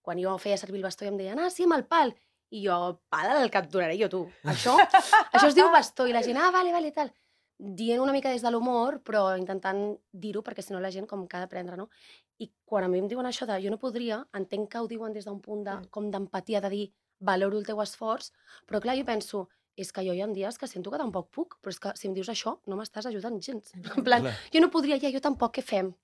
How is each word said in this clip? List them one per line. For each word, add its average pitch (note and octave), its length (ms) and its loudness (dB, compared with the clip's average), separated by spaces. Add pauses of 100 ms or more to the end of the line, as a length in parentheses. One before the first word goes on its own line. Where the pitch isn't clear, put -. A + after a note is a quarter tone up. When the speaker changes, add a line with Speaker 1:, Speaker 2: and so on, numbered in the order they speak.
Speaker 1:
quan F3 180 -6
jo F#3+ 200 -2
feia G3+ 180 0
servir G3 220 -8
el F#3+ 40 -6
bastó F#3+ 220 -8
i G3+ 40 -4
em G3+ 80 -6
deien, G3 220 -6
«Ah, F4+ 120 -2
sí, F4+ 120 -4
amb E4+ 100 6
el C4+ 120 0
pal», D4+ 300 2 (360)
i G3+ 140 -8
jo, F3 440 0
«Pal A3+ 340 2
el A3 80 0
capturaré F3 500 0
jo, F#3+ 80 2
tu. F#3 140 -4 (200)
Això, D3 300 2
Speaker 2:
<laughs> F#4+ 580 8
Speaker 1:
això F#4+ 160 8
es C#4+ 80 6
diu E4+ 140 10
bastó», C4+ 380 6
i B3 60 2
la A#3 100 2
gent, B3 160 0
«Ah, F4 120 6
vale, F4+ 220 4
vale», D#4 180 0
tal. D4+ 220 -2 (460)
Dient A3 420 -2
una C4+ 120 2
mica C#4 180 0
des B3 100 -2
de A#3+ 80 0
l'humor, A#3+ 540 0
però F#3+ 340 2
intentant G3 600 -4 (120)
dir-ho, G3+ 300 -8
perquè G#3 220 -12
si G3 100 -10
no F#3 60 -6
la F#3+ 100 -4
gent F#3+ 160 -8
com G3 220 -10
que F#3 100 -10
ha F3+ 40 -6
d'aprendre, F3+ 360 -10
no? G#3 120 -12 (500)
I A3 100 -12 (160)
quan G3 200 0
a - 20 2
mi F3+ 120 2
em G3+ 80 -2
diuen B3 200 -4
això A#3+ 180 -6
de G3 160 -4
«jo G3 80 -4
no A3 80 -4
podria», A#3 560 -6
entenc G3+ 380 -6
que A#3 80 -8
ho A3+ 80 -4
diuen A3 260 -8
des G3+ 120 -12
d'un G3+ 160 -12
punt G#3 220 -8
de, G3 120 -8
Speaker 3:
Mm. F#3 160 -16
Speaker 1:
com G#3 180 -6
d'empatia, G3 520 -4
de G3 80 -4
dir, G3+ 240 -6 (260)
«valoro G3 400 0
el G3+ 60 -8
teu G#3+ 160 -6
esforç», A3 500 -6 (340)
però G#3+ 160 -2
clar, B3 160 -2
jo C4 80 -2
penso, G#3+ 440 -4 (260)
és F#3+ 180 -10
que F#3+ 100 -6
jo F3+ 100 -2
hi F#3 80 -2
ha G#3+ 60 -4
dies G3 300 -6
que C4 100 -10
sento F#3 220 -10
que C#4+ 80 -6
tampoc G#3 320 -4
puc, - 320 -8
però - 80 -10
és F3 100 -10
que G3+ 160 -6
si - 120 -10
em F#3+ 60 -4
dius F#3+ 160 -6
això, A#3 360 -6
no G3 120 -6
m'estàs G#3+ 280 -10
ajudant G#3+ 360 -6
gens. A#3 340 -12
Speaker 3:
Exacte. F3+ 240 -6
Speaker 1:
En A#3+ 40 -4
plan, A#3+ 180 6
Speaker 4:
Clar. B2+ 120 -2 (200)
Speaker 1:
«Jo D#4+ 80 8
no F4 100 6
podria», C#4+ 280 2
ja, C#4 120 0
jo C4 100 -4
tampoc, B3+ 360 0
què C4 40 -4
fem? F#3+ 320 -2 (100)